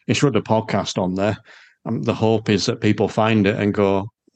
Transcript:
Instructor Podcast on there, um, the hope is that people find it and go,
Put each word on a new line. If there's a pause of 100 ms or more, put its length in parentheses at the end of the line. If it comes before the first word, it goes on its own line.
Instructor
Podcast
on
there, (480)
um,
the
hope
is
that
people
find
it
and
go, (280)